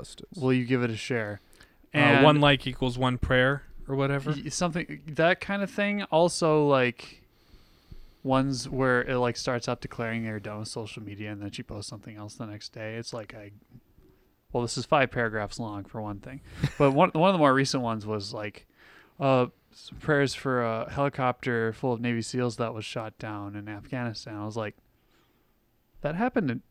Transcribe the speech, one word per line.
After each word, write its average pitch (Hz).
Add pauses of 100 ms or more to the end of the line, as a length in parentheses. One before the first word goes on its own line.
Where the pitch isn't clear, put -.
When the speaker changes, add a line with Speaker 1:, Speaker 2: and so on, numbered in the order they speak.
Speaker 1:
pastas. -
Speaker 2:
Will 131
you 127
give 123
it 117
a 110
share?" 107 (540)
Speaker 3:
Uh, 151
Speaker 2:
And 143
Speaker 3:
one 151
like 143
equals 127
one 127
prayer 131 (260)
or 139
whatever. 139
Speaker 2:
y-, 143
something, 165
that 160
kind 202
of 190
thing. 202
Also, 160
like, 127 (1000)
ones 131
where 127
it, 131
like, 120
starts 123
out 120
declaring 113
they're 107
done 104
with 107
social 113
media 104
and 101
then 101
she 139
posts 107
something 110
else 104
the 120
next 104
day. 110
It's 117
like, 110
I, 104 (1000)
well, 120
this 120
is 127
five 139
paragraphs 110
long 104
for 113
one 104
thing. 135 (160)
Speaker 3:
<laughs> -
Speaker 2:
But 139
one, 175
one 170
of 196
the 175
more 143
recent 135
ones 110
was, 107
like, 104 (540)
uh, 131 (260)
s-, - (100)
prayers 143
for 127
a 113
helicopter 123
full 127
of 113
Navy 120
seals 123
that 117
was 110
shot 110
down 104
in 104
Afghanistan. 110
I 104
was 107
like, 107 (1300)
"That 151
happened 220
in, 117